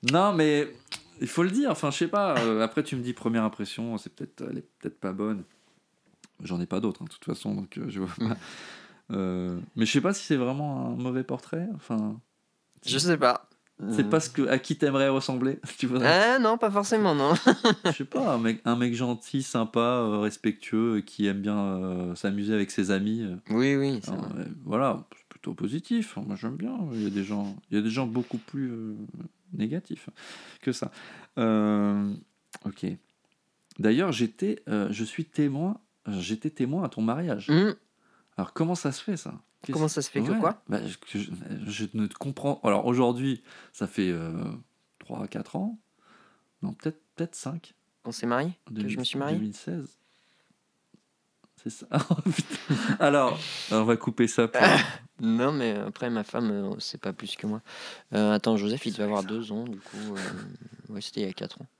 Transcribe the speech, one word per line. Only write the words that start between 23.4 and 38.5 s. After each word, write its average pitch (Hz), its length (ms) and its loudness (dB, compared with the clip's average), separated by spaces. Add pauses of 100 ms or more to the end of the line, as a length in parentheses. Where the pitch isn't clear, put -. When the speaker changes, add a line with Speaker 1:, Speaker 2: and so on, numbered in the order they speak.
Speaker 2:
Oui, 131 260 4
oui, 139 280 0
c'est 98 80 -8
Speaker 1:
Alors, - 160 -6
Speaker 2:
vrai. - 140 -8
Speaker 1:
euh, - 60 -8 (160)
voilà, 117 400 0 (440)
au - 60 -6
positif, 190 640 -4
hein, 101 80 -8
moi 101 100 -6
j'aime 120 200 -6
bien, 233 200 -6 (160)
il 113 100 -4
y 104 40 0
a 101 40 0
des 98 140 -2
gens, 101 320 -4 (140)
il 104 60 0
y 104 40 4
a - 20 0
des 113 80 0
gens 127 160 0
beaucoup 120 320 -4
plus, 139 320 -6
euh, 113 240 -8 (580)
négatifs 151 560 -4 (540)
que 131 100 0
ça. - 180 -4 (480)
Euh, 104 760 4 (500)
ok. 101 220 -6 (920)
D'ailleurs, 135 340 4
j'étais, 120 560 -2
euh, 104 220 0
je 104 140 -2
suis 156 200 -6
témoin, 151 560 -2 (260)
j'étais 104 440 -4
témoin 151 340 -2
à - 40 -2
ton - 140 -4
mariage. 147 460 -2
Speaker 2:
Hmm. 185 260 6 (600)
Speaker 1:
Alors 95 160 -4